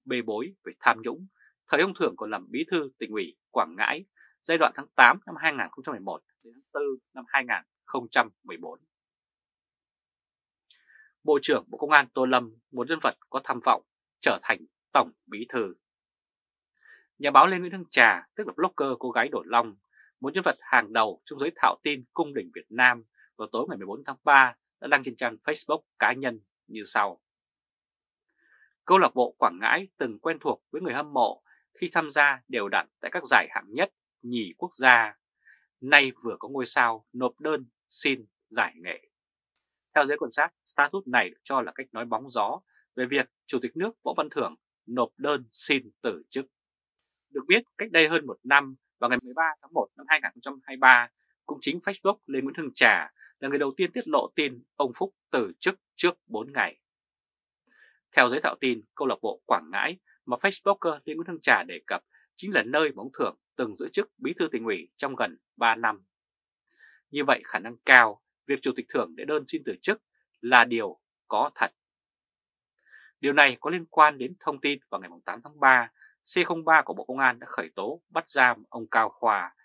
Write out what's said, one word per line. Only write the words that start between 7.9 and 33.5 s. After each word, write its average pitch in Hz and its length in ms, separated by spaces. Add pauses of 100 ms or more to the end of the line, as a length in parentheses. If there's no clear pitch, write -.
trăm 120 180 (140)
mười - 140
bốn. - 220 (2500)
Bộ 143 180
trưởng 131 260
Bộ 117 100
Công 147 140
an 143 220
Tô 131 120
Lâm, 123 260 (200)
một 123 180
nhân 160 120
vật - 160 (120)
có 131 140
tham 127 220
vọng 117 180 (380)
trở 117 200
thành - 180 (340)
Tổng 127 180 (140)
Bí 110 240
thư. 104 260 (1400)
Nhà 143 140
báo 143 160
Lê 190 100
Nguyễn 175 140
Hương 190 200
Trà, 107 440
tức - 120
là - 100
blogger 139 420
Cô 127 120
Gái 120 160
Đổ 98 180
Long, 113 300 (440)
một 139 140
nhân 185 100
vật 147 160
hàng 113 340
đầu 110 320
trong 143 140
giới 151 160
thạo - 280
tin 135 300
cung 147 200
đình 131 220
Việt - 140
Nam, 120 340 (340)
vào 107 140
tối 110 180
ngày 104 80
mười 95 100
bốn 110 180
tháng 139 180
ba 135 320 (260)
đã 131 60
đăng 139 160
trên 123 120
trang 113 200
Facebook - 460 (180)
cá 113 140
nhân 123 260 (280)
như 107 180
sau. 101 360 (1600)
"Câu 190 120
lạc 165 180
bộ 123 240
Quảng 90 220
Ngãi 151 260 (100)
từng 113 220
quen 160 220
thuộc - 300
với 160 100
người 156 120
hâm 147 200
mộ 117 300 (360)
khi 180 140
tham 160 180
gia 143 360
đều 104 220
đặn 92 180 (120)
tại - 120
các 165 140
giải 113 260